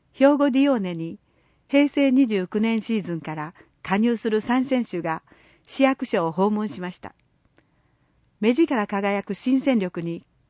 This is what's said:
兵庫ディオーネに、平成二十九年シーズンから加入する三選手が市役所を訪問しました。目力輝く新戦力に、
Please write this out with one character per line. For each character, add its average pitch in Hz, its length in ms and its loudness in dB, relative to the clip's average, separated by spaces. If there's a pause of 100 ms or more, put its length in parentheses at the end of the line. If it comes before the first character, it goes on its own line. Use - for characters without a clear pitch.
(120)
兵 277 260 4
庫 285 120 2
デ 262 100 2
ィ 277 120 4
オ 247 60 0
ー - 20 -2
ネ 180 140 -6
に、 165 240 -10 (500)
平 285 200 4
成 277 220 2
二 262 160 4
十 196 200 -2
九 208 140 -4
年 226 200 0
シ 220 180 -4
ー 190 40 -2
ズ 170 120 -6
ン 160 60 -6
か 156 140 -10
ら 156 200 -10 (280)
加 196 160 -2
入 233 180 2
す 220 140 -4
る 214 100 0
三 247 240 0
選 254 220 0
手 170 160 -8
が 160 200 -6 (440)
市 - 160 -2
役 269 240 2
所 180 200 0
を 160 60 -2
訪 190 180 2
問 214 180 -2
し 190 120 -12
ま 180 100 -8
し - 80 -18
た。 - 160 -18 (1300)
目 226 140 2
力 262 320 2
輝 202 360 -2
く 202 120 -8
新 262 260 0
戦 262 180 0
力 180 220 -4
に、 170 240 -8 (240)